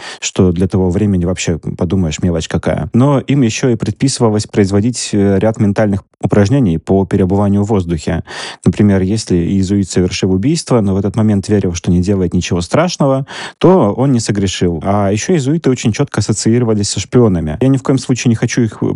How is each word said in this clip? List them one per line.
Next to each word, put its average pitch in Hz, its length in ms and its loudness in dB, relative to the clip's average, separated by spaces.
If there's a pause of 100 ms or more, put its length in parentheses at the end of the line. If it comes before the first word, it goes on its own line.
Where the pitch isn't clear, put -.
(180)
что - 320 0
для 87 160 0
того 92 240 0
времени 98 340 0
вообще, 87 340 -4
подумаешь, 90 640 -2
мелочь 85 280 -2
какая, 85 460 -4
но 135 260 2
им 139 220 0
ещё 117 260 0
и 117 80 2
предписывалось 107 680 -2
производить, 101 640 0
э, 98 260 2
ряд 110 220 0
ментальных 101 420 0 (200)
упражнений 104 560 2
по 95 280 0
перебыванию 101 560 2
в 101 40 -2
воздухе. 85 580 -2 (400)
Например, 98 380 4
если 95 340 -2
иезуит 95 520 0
совершил 92 440 0
убийство, 123 480 0
но 98 140 0
в 95 40 0
этот 101 180 -2
момент 107 320 2
верил, 95 260 0
что 85 160 -4
не 87 100 4
делает 92 340 0
ничего 87 260 -2
страшного, 139 680 0 (320)
то 156 360 4
он 135 180 2
не 117 80 2
согрешил. 92 640 -2
А 98 260 2
ещё 107 240 0
иезуиты 143 360 0
очень 123 220 0
чётко - 280 -2
ассоциировались 110 680 0
со - 80 -6
шпионами. 90 600 0
Я 127 80 2
ни 135 80 4
в 127 60 -4
коем 135 180 0
случае 120 300 0
не 113 40 2
хочу 123 280 0
их - 200 -4 (140)